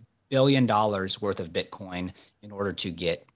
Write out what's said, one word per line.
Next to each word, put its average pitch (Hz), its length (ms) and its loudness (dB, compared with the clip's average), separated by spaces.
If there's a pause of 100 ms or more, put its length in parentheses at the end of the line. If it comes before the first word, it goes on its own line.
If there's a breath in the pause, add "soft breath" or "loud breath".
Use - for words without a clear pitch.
(280)
billion 135 380 4
dollars 104 560 2
worth 98 180 -2
of 82 140 -8
Bitcoin 92 580 -6 (300 soft breath)
in 104 100 -18
order 98 220 -4
to 90 180 -6
get 82 340 -4 (100)